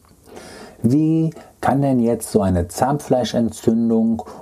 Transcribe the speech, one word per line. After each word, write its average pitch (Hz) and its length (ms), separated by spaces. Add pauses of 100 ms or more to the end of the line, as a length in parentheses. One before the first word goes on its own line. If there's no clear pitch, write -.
(840)
Wie 156 480 (300)
kann 131 200
denn 135 200
jetzt 117 320
so 107 100
eine 90 240
Zahnfleischentzündung 113 1600 (180)